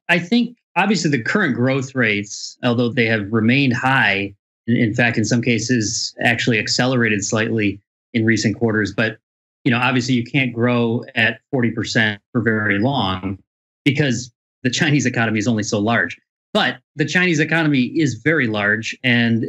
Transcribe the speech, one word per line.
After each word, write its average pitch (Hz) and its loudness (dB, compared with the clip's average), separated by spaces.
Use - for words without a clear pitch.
I 175 2
think 226 -2
obviously 180 2
the 135 0
current 151 0
growth 131 -2
rates, 104 -2
although 120 2
they 117 0
have 107 -2
remained 120 4
high, 104 0
in, 117 2
in 123 0
fact, 120 2
in 110 2
some 117 2
cases 117 -2
actually 117 2
accelerated 117 0
slightly 107 -2
in 113 0
recent 110 2
quarters. 107 0
But, 110 -4
you 139 2
know, 120 2
obviously 127 0
you 120 0
can't 127 -2
grow 117 0
at 117 0
forty 120 0
percent 107 -2
for 123 0
very 107 0
long 95 -2
because 139 0
the 123 -2
Chinese 143 0
economy 113 0
is 104 -2
only 110 0
so 107 -2
large. 107 0
But 135 0
the 156 -2
Chinese 175 2
economy 151 2
is 147 0
very 143 0
large 107 -2
and 117 2